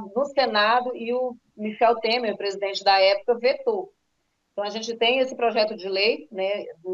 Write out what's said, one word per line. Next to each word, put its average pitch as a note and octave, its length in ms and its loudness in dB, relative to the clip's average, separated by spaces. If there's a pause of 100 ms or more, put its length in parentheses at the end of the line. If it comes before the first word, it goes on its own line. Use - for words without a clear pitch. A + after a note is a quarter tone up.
(160)
no C4+ 100 0
Senado A#3+ 720 2
e A3+ 160 -6
o B3 240 -4 (220)
Michel G#3+ 380 2
Temer, A3+ 420 -2
presidente G3 460 -6
da G3 180 6
época, G3+ 380 4
vetou. A#3+ 520 -2 (600)
Então, G3+ 120 -6
a G#3 60 -4
gente A3 260 -6
tem B3 260 2
esse B3+ 140 -2
projeto A3 400 0
de F#3 140 -10
lei, G#3 420 0
né, G3 340 -4 (280)